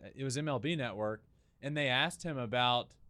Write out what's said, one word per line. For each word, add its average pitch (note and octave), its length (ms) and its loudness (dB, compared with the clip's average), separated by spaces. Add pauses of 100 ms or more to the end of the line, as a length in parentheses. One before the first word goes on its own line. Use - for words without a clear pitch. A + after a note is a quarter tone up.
(140)
it C3+ 120 -6
was C3 120 0
M D3+ 120 -2
L C3 100 0
B D#3+ 160 0
Network, G#2+ 480 -2 (380)
and C#3+ 160 -4
they C#3+ 100 2
asked C#3 360 0
him D3+ 140 -4
about, B2 540 2 (180)